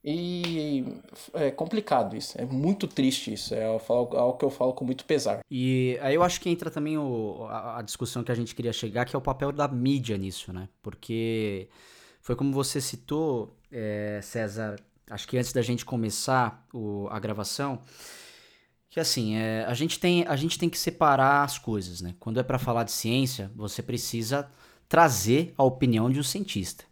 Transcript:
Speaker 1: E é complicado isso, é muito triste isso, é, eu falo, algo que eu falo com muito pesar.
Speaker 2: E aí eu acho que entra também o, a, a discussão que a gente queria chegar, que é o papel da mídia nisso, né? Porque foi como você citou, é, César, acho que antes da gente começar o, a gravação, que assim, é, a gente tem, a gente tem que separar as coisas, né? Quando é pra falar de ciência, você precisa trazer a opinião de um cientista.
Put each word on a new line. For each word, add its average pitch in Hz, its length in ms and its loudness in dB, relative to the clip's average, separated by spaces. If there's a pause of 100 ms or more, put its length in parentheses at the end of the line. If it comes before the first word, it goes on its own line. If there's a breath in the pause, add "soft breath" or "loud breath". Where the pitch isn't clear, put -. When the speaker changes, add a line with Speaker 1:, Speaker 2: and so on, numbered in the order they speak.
Speaker 1:
E 165 800 -2 (480)
é 143 200 2
complicado 160 640 0
isso, - 200 -10
é - 80 -6
muito 175 440 0
triste 131 440 0
isso, 107 220 -6
é, 110 180 0
eu 113 60 0
falo, 120 380 2
algo 123 200 4
que - 80 0
eu 139 60 4
falo 127 220 0
com - 120 -6
muito 127 200 -4
pesar. 117 440 0
Speaker 2:
E 127 540 2
aí 139 140 2
eu 170 80 6
acho 175 160 0
que 180 100 -2
entra 170 220 -2
também 151 260 -2
o, 113 500 -4
a, 110 300 -8
a 120 40 -8
discussão 117 420 -6
que 123 80 -2
a - 20 2
gente 117 180 -4
queria 117 200 -4
chegar, 113 320 -2
que - 100 -6
é 135 40 0
o 131 40 -2
papel 139 300 -2
da 143 160 0
mídia 127 500 0
nisso, 95 340 -6
né? 90 160 -8 (140)
Porque 110 840 -4 (520 loud breath)
foi - 140 -4
como 135 180 0
você 135 280 0
citou, 135 760 -4 (140)
é, 104 500 -4
César, 107 540 -4 (340)
acho 104 200 -10
que 127 100 0
antes 120 140 0
da 127 100 2
gente 117 220 0
começar 120 880 0
o, 104 340 -4
a 107 120 -6
gravação, 107 580 -4 (1120 loud breath)
que - 80 -4
assim, 110 380 0
é, 110 320 0
a 123 60 0
gente 151 260 -2
tem, 175 260 6
a 151 80 0
gente 151 240 0
tem 170 100 2
que 170 100 -2
separar 143 680 6
as 131 140 -4
coisas, 90 420 -4
né? 87 180 -8
Quando 113 220 -2
é - 20 -2
pra 127 160 0
falar 117 240 0
de 110 80 -4
ciência, 117 640 0
você 107 300 -8
precisa 117 680 -4 (380 soft breath)
trazer 143 680 6
a 143 60 4
opinião 127 480 4
de 131 80 2
um 147 60 0
cientista. 104 680 -4